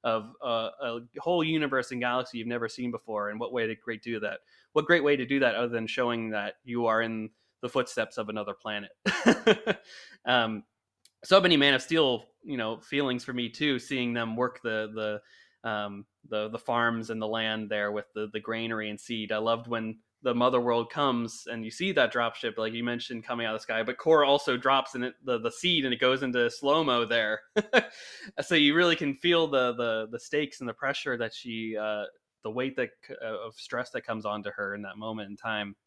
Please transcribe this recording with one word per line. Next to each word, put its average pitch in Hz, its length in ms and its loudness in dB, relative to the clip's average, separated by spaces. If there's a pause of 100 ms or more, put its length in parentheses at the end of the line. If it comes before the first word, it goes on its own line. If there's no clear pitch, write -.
of, 113 280 -2 (120)
uh, 113 260 -2 (120)
a 120 180 -6 (200)
whole 170 240 2
universe 147 480 0
and 123 100 -4
galaxy 123 380 -2
you've 113 80 -6
never 117 200 -2
seen 123 220 -6
before. 107 400 -4
And 107 100 -8
what 117 140 -6
way 117 140 0
to 110 80 -4
great 110 260 -10
do 117 200 -6
that? - 180 -6 (340)
What 151 120 4
great 165 180 6
way 147 140 6
to 127 80 -2
do 139 160 2
that 120 120 4
other 120 140 0
than 117 180 -2
showing 117 440 0
that 104 340 -4
you 120 240 -2
are 113 140 4
in 110 280 -4 (320)
the 123 80 -6
footsteps - 480 -2
of 107 120 -6
another 104 240 -6
planet? 104 380 -8 (340)
<laughs> - 520 4 (480)
Um, 113 380 2 (600)
so 190 180 8
many 175 160 6
Man 143 160 6
of 131 80 2
Steel, 139 440 2 (180)
you 139 140 -8
know, 113 220 -4
feelings 135 440 -2
for 131 100 -8
me 120 160 -4
too, 139 300 0
seeing 123 340 -2
them 113 220 -2
work 123 280 -2
the, 107 560 -4 (440)
the, 113 60 -4
um, 104 360 -6 (240)
the, 107 200 -2
the 113 100 -8
farms 117 500 0
and 110 120 -4
the 110 60 -2
land 110 420 -2
there 104 220 0
with 104 140 -6 (100)
the, 107 160 -4
the 110 80 -6
granary 113 500 -6
and 104 100 -10
seed. 110 320 -6
I 107 60 0
loved 113 300 0
when 113 320 -4 (240)
the 123 120 2
mother 123 260 4
world 117 300 2
comes 123 600 0
and 113 140 -8
you 110 60 -10
see 185 220 -2
that 127 200 4
dropship, 117 440 -2
like 110 160 -2
you 117 100 -4
mentioned, 120 400 -4
coming 120 220 -4
out 110 100 -2
of 110 40 -4
the - 40 -12
sky, 113 200 -2
but 120 140 -4
Korra 156 300 6
also 143 280 4
drops 131 400 2
in 123 80 -4
it, 123 200 -6
the, 123 160 0
the 113 120 -2
seed, 170 320 0
and 127 100 0
it 117 60 -4
goes 131 240 4
into 120 260 2
slow-mo 139 560 2
there. 110 360 0 (140)
<laughs> 214 260 4 (640)
So 175 120 0
you 147 200 6
really 170 200 6
can 143 200 -2
feel 170 320 4
the, 127 260 2
the, 113 380 -2
the 120 80 -8
stakes - 400 -4
and 123 100 -6
the 110 40 -6
pressure 135 440 -4
that 113 160 -4
she, 113 420 -6
uh, 107 280 -2 (400)
the 110 80 -6
weight 131 260 -4
that 123 120 -2 (180)
c-, 135 160 -12
uh, 113 240 -8
of 110 80 -16
stress - 360 -6
that 117 140 -6
comes 110 200 -6
onto 104 260 -4
her 101 240 -6
in 104 80 -10
that 98 140 -12
moment 110 320 -8
in 104 60 -12
time. 107 400 -6 (120)